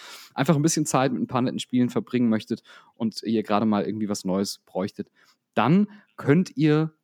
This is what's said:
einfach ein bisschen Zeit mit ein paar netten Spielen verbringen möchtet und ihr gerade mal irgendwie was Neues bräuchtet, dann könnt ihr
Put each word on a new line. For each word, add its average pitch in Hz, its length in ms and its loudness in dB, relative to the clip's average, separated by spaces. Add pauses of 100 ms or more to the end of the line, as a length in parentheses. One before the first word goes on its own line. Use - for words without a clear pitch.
(340)
einfach 139 220 2
ein 143 60 2
bisschen 160 220 0
Zeit 135 280 0
mit 98 100 -4
ein - 60 -2
paar 123 140 -2
netten - 180 -2
Spielen 123 280 0
verbringen 120 400 -2
möchtet 110 340 -2 (320)
und - 280 -6
ihr 110 200 0
gerade 104 220 0
mal 104 200 2
irgendwie 107 240 -4
was 104 160 -6
Neues 95 420 -2
bräuchtet, 98 440 -6 (440)
dann 165 340 4 (280)
könnt 156 400 2
ihr 151 360 2 (120)